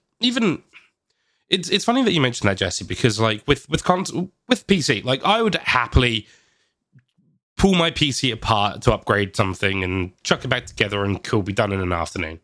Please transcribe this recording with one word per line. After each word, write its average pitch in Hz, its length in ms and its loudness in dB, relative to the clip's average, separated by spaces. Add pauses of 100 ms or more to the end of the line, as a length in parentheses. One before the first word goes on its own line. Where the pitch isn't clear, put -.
(200)
even 233 440 0 (840)
it's, 165 200 0
it's 190 160 0
funny 254 180 2
that 226 100 4
you 160 80 2
mentioned 123 280 0
that, 92 80 0
Jesse, 90 280 -4
because, 101 340 0
like, 110 280 0
with, 143 220 -2
with 156 140 -4
cons-, 180 280 0 (360)
with - 200 -2
P 190 140 2
C, 120 200 0
like, 127 220 -2
I 214 180 2
would 220 140 0
happily 120 720 0 (1300)
pull 196 180 6
my 165 160 2
P 147 200 0
C 127 200 0
apart 107 520 0
to 117 100 6
upgrade 101 420 0
something 95 480 -2
and 92 280 -2 (120)
chuck - 200 -2
it 131 40 -8
back 123 180 -2
together 101 380 -2
and 101 200 0
cool, 107 200 0
be 98 100 -4
done 101 180 0
in 98 100 -2
an 90 120 -2
afternoon. 82 500 -6